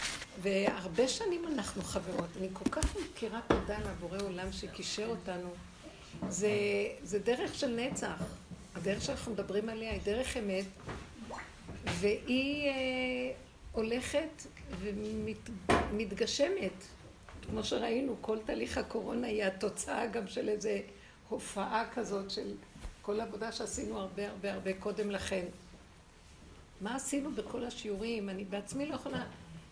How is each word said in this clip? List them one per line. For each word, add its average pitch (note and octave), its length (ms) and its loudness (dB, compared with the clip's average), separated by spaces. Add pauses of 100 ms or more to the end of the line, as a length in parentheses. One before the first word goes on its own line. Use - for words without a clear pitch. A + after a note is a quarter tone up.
(420)
והרבה G3 680 4
שנים F4 400 0
אנחנו G#3+ 340 -2
חברות, F3+ 480 -2 (100)
אני F#3+ 140 0
כל - 160 0
כך - 280 6
מכירה A3+ 500 -2
תודה G3+ 320 4
לבורא F#3+ 420 -2
עולם F#3+ 300 -2
שקישר G3 560 -4
אותנו. F3+ 420 -2 (800)
זה, F#3+ 200 4 (540)
זה G3 160 2
דרך B3+ 360 2
של B3 200 2
נצח. A#3 460 0 (540)
הדרך G3 260 2
שאנחנו B3+ 300 -2
מדברים G#3 380 0
עליה A3 220 -2
היא G3 120 0
דרך B3 340 2
אמת, G3 280 2 (1200)
והיא, C4 840 4
אה, C4+ 40 4 (1000)
הולכת B3+ 720 2 (360)
ומתגשמת. G#3+ 1900 2 (760)
כמו G#3+ 140 0
שראינו, A#3 580 2
כל A3 240 2
תהליך B3+ 320 0
הקורונה A3+ 500 0
היא G#3+ 160 2
התוצאה G3 640 2
גם G#3+ 200 -2
של - 220 0
איזה G3+ 320 2 (480)
הופעה G#3 540 0 (100)
כזאת G3 380 -2
של... G3+ 220 -2 (480)
כל G#3 180 0
עבודה A3 320 -2
שעשינו A3 480 -2
הרבה, G3 300 -2
הרבה, G3 240 -2
הרבה F#3+ 200 0
קודם G3+ 380 0
לכן. F#3+ 340 0 (1400)
מה A3 140 -2
עשינו C#4 360 0
בכל A#3 340 -2
השיעורים? G#3+ 640 0
אני F#3+ 160 -4
בעצמי G#3 400 -2
לא D4+ 100 0
יכולה... B3+ 300 -2 (460)